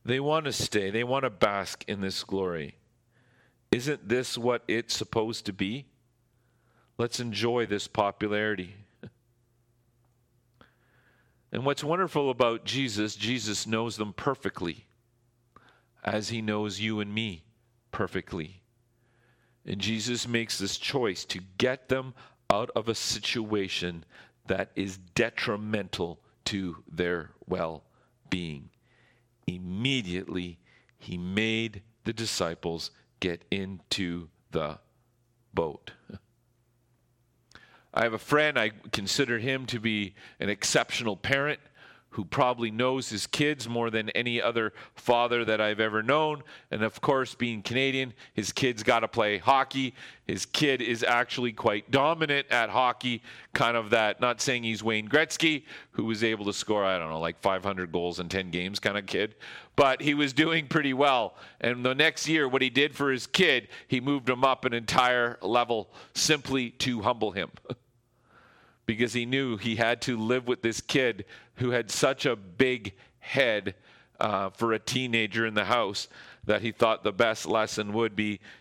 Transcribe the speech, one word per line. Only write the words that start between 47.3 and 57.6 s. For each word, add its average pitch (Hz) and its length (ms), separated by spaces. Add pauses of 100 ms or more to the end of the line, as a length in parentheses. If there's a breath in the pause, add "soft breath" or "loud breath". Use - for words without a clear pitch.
being 117 260
Canadian, 131 540 (180 loud breath)
his 101 180
kid's 123 300
gotta 113 260
play 104 300
hockey. 135 560 (320 loud breath)
His 104 220
kid 135 340
is 113 220
actually 120 480
quite 107 400
dominant 143 580
at 113 220
hockey, 120 500 (320 loud breath)
kind 117 240
of 107 140
that, 110 280
not 120 220
saying 123 220
he's 110 180
Wayne 107 260
Gretzky, 156 580 (260 loud breath)
who - 140
was 110 180
able 110 220
to 101 80
score, 104 300
I 95 140
don't 80 140
know, 80 80
like, 82 220
five 95 220